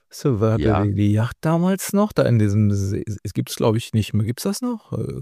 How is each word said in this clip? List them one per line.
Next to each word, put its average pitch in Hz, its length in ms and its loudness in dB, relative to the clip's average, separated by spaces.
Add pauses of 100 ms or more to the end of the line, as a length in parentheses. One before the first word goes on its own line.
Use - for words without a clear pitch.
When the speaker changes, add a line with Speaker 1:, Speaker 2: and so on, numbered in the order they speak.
Speaker 1:
So, 120 320 -2
war 110 180 2
Speaker 2:
Ja. 104 260 2
Speaker 1:
die, 101 100 0
die 104 180 2
Yacht 110 280 0
damals 175 520 0
noch, 208 200 2
da 139 100 0
in 120 160 4
diesem 104 340 4
See, 98 320 -2 (200)
es 104 80 -10
gibt's, 123 240 -6
glaub 113 200 2
ich, - 180 -8
nicht 107 200 0
mehr. 107 100 2
Gibt's 117 200 -6
das 196 180 -4
noch? 247 300 -6
Äh, 127 300 -6